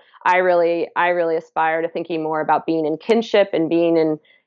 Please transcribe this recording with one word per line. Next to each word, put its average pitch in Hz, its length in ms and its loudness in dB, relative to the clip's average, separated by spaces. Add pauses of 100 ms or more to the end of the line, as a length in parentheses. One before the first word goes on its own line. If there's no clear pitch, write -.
(260)
I 180 120 2
really, 170 580 0
I 175 120 0
really 170 300 0
aspire 160 440 -2
to 165 80 -4
thinking 165 320 -6
more 156 180 -4
about - 280 0
being 160 180 -2
in 151 120 -2
kinship 220 540 0
and 160 160 -2
being 165 300 2
in, 156 220 0 (280)